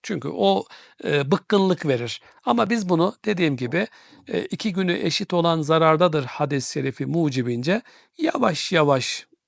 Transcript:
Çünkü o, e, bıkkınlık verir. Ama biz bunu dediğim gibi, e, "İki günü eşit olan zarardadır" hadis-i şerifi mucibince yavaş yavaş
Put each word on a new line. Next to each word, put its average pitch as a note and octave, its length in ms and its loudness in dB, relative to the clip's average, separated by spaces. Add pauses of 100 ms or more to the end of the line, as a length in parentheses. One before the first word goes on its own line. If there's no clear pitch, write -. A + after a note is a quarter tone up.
Çünkü - 260 -8
o, G3 360 0 (400)
e, C#3+ 260 0
bıkkınlık F#3+ 560 2
verir. A#2+ 360 -2 (220)
Ama A#3 260 0
biz G#3+ 180 -2
bunu F3+ 260 0 (100)
dediğim E3+ 320 -2
gibi, D3+ 300 -4 (420)
e, F3 160 -4
"İki G3+ 280 -6
günü F3+ 200 -2
eşit F3+ 420 -2
olan E3 280 2
zarardadır" D#3+ 600 4
hadis-i C#3 480 -4
şerifi C3+ 340 -4
mucibince C3+ 760 0 (360)
yavaş A#3+ 540 0
yavaş C#3+ 540 2 (220)